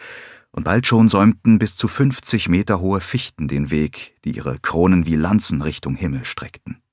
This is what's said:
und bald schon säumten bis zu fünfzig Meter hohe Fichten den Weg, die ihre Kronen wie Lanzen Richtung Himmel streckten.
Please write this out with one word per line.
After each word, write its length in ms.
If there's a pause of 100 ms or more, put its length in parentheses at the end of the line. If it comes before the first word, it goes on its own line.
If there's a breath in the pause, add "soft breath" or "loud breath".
(520 loud breath)
und 100
bald 240
schon 220
säumten 500
bis 160
zu 140
fünfzig 600
Meter 300
hohe 220
Fichten 480
den 240
Weg, 420 (100)
die 120
ihre 240
Kronen 460
wie 100
Lanzen 440
Richtung 360
Himmel 280
streckten. 540 (140)